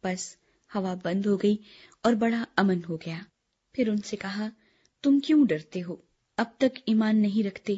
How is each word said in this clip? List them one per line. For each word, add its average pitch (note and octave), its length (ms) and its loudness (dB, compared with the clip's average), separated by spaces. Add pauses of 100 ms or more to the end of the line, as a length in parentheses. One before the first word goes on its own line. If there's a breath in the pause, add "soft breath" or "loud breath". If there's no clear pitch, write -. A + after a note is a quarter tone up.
پس F#3 360 -8 (380)
ہوا F#3+ 200 -4 (100)
بند F#3+ 220 -2
ہو G3+ 100 2
گئی G#3 200 2 (460 loud breath)
اور A#3 100 2
بڑا A3+ 320 0 (120)
امن F#3 320 2
ہو E3 80 -6
گیا۔ E3 220 -10 (540)
پھر B3 160 0
ان G#3+ 80 0
سے G#3 200 -6
کہا، G3+ 320 -8 (540)
"تم C#4 180 4
کیوں D4 260 4
ڈرتے E3 360 -4
ہو؟ E3+ 140 -10 (400)
اب A#3 100 -2 (120)
تک C4 280 2
ایمان A3 360 4
نہیں G#3 240 0
رکھتے؟" G3 320 -6